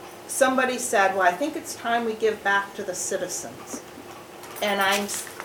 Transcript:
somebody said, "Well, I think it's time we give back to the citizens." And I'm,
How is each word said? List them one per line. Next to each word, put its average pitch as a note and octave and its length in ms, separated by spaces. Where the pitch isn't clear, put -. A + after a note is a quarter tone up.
somebody B3+ 500
said, G3 380
"Well, F#3+ 100
I F3 60
think D4 240
it's - 180
time A#3 300
we A3+ 80
give G#3+ 320
back G3+ 300
to G3+ 100
the F3+ 100
citizens." - 840
And G3+ 180
I'm, G3+ 280